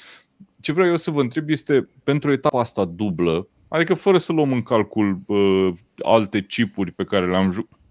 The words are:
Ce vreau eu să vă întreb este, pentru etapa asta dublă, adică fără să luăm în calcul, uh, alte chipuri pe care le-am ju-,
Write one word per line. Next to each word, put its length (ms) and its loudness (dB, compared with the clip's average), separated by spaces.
Ce 100 -4
vreau 160 2
eu 100 2
să 140 -4
vă 100 0
întreb 280 -4
este, 400 0
pentru 280 0
etapa 280 0
asta 260 -2
dublă, 600 -2
adică 260 0
fără 240 2
să 140 -4
luăm 200 0
în 100 -2
calcul, 640 0
uh, 460 2
alte 400 2
chipuri 480 -4
pe 120 -6
care 260 0
le-am 220 2
ju-, 180 -8